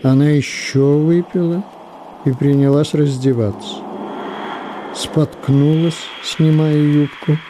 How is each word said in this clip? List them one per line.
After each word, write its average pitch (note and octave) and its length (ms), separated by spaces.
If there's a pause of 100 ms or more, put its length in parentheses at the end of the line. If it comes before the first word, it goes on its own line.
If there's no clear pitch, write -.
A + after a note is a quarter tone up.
Она C3+ 260
еще C#3+ 680
выпила E3+ 640 (580)
и C#3 80
принялась C#3 640
раздеваться. B2+ 840 (1200)
Споткнулась, D#3 1000 (260)
снимая D#3 540
юбку D3 600 (120)